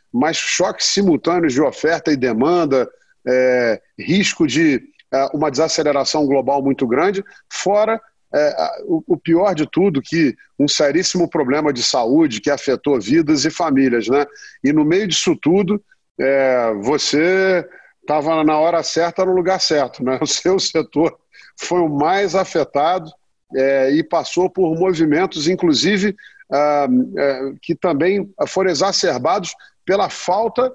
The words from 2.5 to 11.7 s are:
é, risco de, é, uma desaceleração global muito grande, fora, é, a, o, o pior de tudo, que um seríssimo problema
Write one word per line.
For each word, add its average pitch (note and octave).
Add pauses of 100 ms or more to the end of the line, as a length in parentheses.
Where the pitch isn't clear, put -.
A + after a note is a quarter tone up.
é, B2+ (160)
risco F3+
de, C#3 (320)
é, C3+
uma D3
desaceleração D3+
global C3+
muito C3+
grande, F3+ (300)
fora, G#3+ (340)
é, D3 (100)
a, D#3
o, D#3+
o E3+
pior E3+
de D3+
tudo, F3
que D#3 (240)
um C#3+
seríssimo D#3+
problema D3